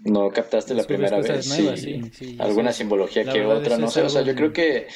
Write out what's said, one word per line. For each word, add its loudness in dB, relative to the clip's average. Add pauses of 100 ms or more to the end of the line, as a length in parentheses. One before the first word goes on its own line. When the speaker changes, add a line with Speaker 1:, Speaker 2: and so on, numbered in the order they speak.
Speaker 1:
no 2
captaste -2
la 0
Speaker 2:
Descubres 0
Speaker 1:
primera 2
Speaker 2:
cosas -2
Speaker 1:
vez, -2
Speaker 2:
nuevas, 0
Speaker 1:
y -8
Speaker 2:
sí, -12
sí, -14
Speaker 1:
alguna 0
Speaker 2:
eso 0
es, -2
Speaker 1:
simbología 0
Speaker 2:
la -4
Speaker 1:
que 2
Speaker 2:
verdad, 2
Speaker 1:
otra, 0
Speaker 2:
eso 2
Speaker 1:
no 0
Speaker 2:
es -4
Speaker 1:
sé, 2
o 2
sea, 2
Speaker 2:
algo 0
Speaker 1:
yo 0
creo 2
Speaker 2:
de -10
Speaker 1:
que, 2